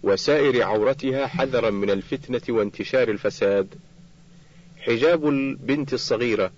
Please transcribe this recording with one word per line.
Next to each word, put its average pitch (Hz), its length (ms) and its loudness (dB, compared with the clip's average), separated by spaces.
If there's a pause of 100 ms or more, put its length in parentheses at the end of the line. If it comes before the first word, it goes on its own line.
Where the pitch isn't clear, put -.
وسائر 131 600 2
عورتها 131 640 0
حذرا 127 440 0
من 101 200 0
الفتنة 120 580 -4
وانتشار 113 600 0
الفساد. 101 600 0 (1080)
حجاب 147 500 2
البنت 135 640 -2
الصغيرة. 113 640 0